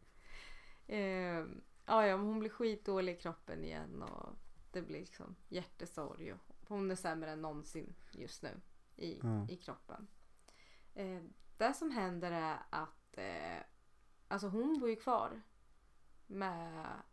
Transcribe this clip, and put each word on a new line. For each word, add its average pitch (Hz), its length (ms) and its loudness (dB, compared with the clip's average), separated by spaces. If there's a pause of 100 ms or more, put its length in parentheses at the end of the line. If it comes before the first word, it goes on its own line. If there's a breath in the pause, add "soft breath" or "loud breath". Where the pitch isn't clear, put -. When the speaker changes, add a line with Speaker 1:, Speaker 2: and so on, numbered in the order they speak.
(880 loud breath)
Speaker 1:
Eh, 214 120 0 (880)
ja, 220 200 10
ja, 190 100 8
men 202 100 4
hon 220 120 4
blir 214 120 2
skitdålig 190 640 4
i 175 80 -2
kroppen 165 440 -4
igen - 380 -4
och - 340 -6 (360)
det 180 100 0
blir 156 180 -4
liksom - 360 -10 (120)
hjärtesorg - 840 -4
och 175 80 -10 (280)
hon 196 220 2
är 185 40 4
sämre 160 360 0
än 156 120 -4
någonsin 156 520 -4 (180 soft breath)
just - 300 -8
nu - 180 -6 (360)
i, - 260 -4
Speaker 2:
Ja. 110 280 4
Speaker 1:
i 180 60 -4
kroppen. - 500 -10 (880 soft breath)
Eh, 185 280 -4 (340)
det 247 180 8
som 320 160 2
händer 180 420 2
är 160 260 4 (120)
att, - 480 -2
eh, 85 440 -2 (680)
alltså, 196 200 0
hon 254 320 4
bor 240 100 4
ju 220 60 4
kvar 220 460 2 (840)
med 170 600 -2 (260)